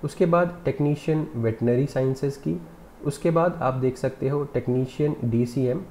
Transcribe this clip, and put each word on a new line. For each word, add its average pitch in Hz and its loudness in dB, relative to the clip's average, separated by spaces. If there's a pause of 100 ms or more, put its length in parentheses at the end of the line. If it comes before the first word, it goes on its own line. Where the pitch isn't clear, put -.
उसके 160 0
बाद 175 2
technician 147 0
veterinary 120 2
sciences 135 0
की, 170 -4 (440)
उसके 151 0
बाद 165 2
आप 131 2
देख 127 0
सकते 135 -2
हो 143 0
technician 131 0 (100)
डीसीएम 120 0 (140)